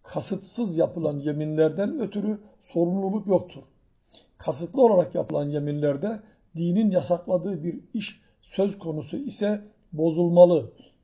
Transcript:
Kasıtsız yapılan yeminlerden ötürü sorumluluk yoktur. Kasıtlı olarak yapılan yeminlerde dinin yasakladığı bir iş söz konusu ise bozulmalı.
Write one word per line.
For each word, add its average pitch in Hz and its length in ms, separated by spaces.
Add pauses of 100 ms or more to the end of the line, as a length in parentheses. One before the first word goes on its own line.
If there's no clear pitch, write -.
Kasıtsız 180 720
yapılan 156 420
yeminlerden 156 800
ötürü 208 400 (240)
sorumluluk 190 640
yoktur. - 340 (760)
Kasıtlı 165 440
olarak 208 340
yapılan 147 340
yeminlerde 147 720 (360)
dinin 180 360
yasakladığı 175 720
bir 175 160 (140)
iş - 280 (200)
söz 196 380
konusu 160 380
ise 208 440 (320)
bozulmalı. 170 800 (320)